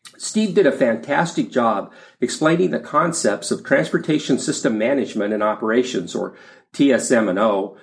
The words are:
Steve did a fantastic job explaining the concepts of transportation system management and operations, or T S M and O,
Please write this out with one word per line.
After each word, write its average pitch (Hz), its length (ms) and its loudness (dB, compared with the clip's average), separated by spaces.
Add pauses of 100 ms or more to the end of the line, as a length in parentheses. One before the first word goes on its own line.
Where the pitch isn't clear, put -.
(160)
Steve 214 400 -2
did 196 100 6
a 135 60 6
fantastic 143 800 0
job 113 400 0 (280)
explaining 165 520 0
the - 80 -2
concepts 151 720 -2
of - 100 -4
transportation 151 800 0
system 131 360 -2
management 107 560 -2
and 107 120 0
operations, 110 680 -2
or 95 240 -6 (360)
T 139 200 4
S 113 200 0
M 110 160 4
and 92 100 0
O, 104 440 0